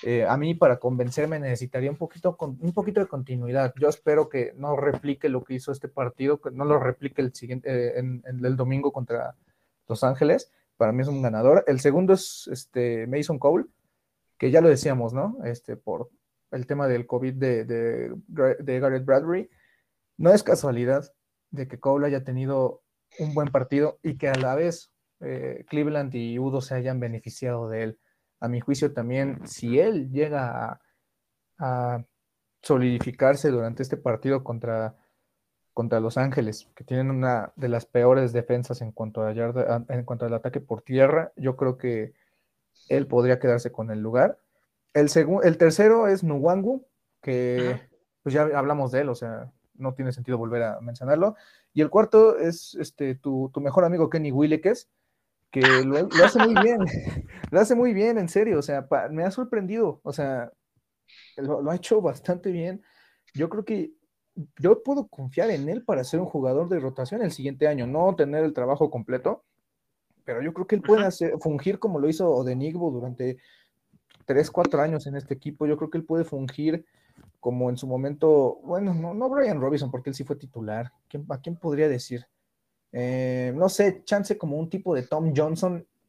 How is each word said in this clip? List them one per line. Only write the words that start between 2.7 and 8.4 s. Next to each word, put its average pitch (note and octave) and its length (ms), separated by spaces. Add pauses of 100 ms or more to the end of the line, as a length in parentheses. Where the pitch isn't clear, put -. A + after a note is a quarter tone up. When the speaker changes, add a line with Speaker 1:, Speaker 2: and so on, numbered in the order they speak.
Speaker 1:
poquito G3+ 280
de F#3+ 60
continuidad. B2+ 720
Yo C#3+ 120
espero D3+ 400
que B2 260
no C#3+ 200
replique C#3 540
lo B2+ 140
que C3 100
hizo C3 180
este C3+ 180
partido, C3+ 520
que C#3+ 80
no C3 160
lo D3 140
replique B2+ 420
el B2+ 140
siguiente, B2+ 340
eh, B2 300
en, B2+ 260
en B2+ 180